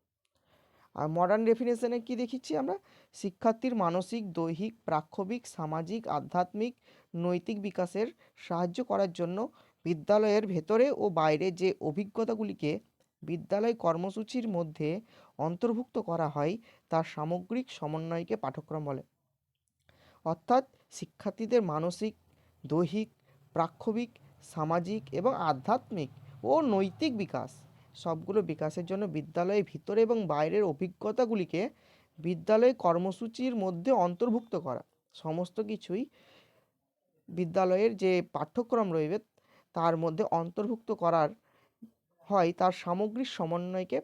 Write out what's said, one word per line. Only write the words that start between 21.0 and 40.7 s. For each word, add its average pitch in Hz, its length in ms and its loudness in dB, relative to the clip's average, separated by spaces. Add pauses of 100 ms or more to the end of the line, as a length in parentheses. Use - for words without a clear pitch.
মানসিক, 175 520 -2 (520)
দৈহিক, 175 440 0 (420)
প্রাক্ষবিক, 214 640 -4 (240)
সামাজিক 170 600 -4 (100)
এবং 202 220 0
আধ্যাত্মিক 165 760 0 (320)
ও 269 180 4
নৈতিক 226 560 0
বিকাশ, 143 460 -6 (320)
সবগুলো 175 480 -2
বিকাশের 160 440 -4
জন্য 196 200 -4
বিদ্যালয়ের 170 580 0
ভিতরে 202 380 0
এবং 220 240 2
বাইরের 160 380 2
অভিজ্ঞতাগুলিকে 196 1040 0 (480)
বিদ্যালয় 208 560 4
কর্মসূচির 226 800 0
মধ্যে 190 360 0
অন্তর্ভুক্ত 214 640 2
করা। 175 260 -4 (320)
সমস্ত 170 460 -6
কিছুই 214 460 -6 (1200)
বিদ্যালয়ের 185 680 2
যে 185 260 4 (100)
পাঠ্যক্রম 226 600 0
রইবে 160 260 2 (540)
তার 165 240 4
মধ্যে 160 280 0
অন্তর্ভুক্ত 208 680 -2